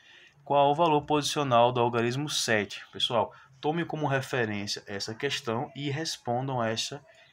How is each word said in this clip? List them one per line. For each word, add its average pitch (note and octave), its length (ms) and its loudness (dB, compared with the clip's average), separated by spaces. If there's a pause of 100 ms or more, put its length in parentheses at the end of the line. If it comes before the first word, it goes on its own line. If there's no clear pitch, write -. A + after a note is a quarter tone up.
(420)
Qual C#3+ 280 4
o C#3+ 40 2
valor D#3 280 4
posicional C#3 680 4
do B2 100 -2
algarismo A#2+ 500 0
sete? G#2+ 600 0
Pessoal, G#2+ 420 0 (280)
tome D#3+ 240 -2
como D#3 220 -4
referência A#2 800 -2
essa G#2 280 -8
questão C3 600 -4
e C#3+ 140 -4
respondam C3 760 -4
essa A2+ 400 -4 (280)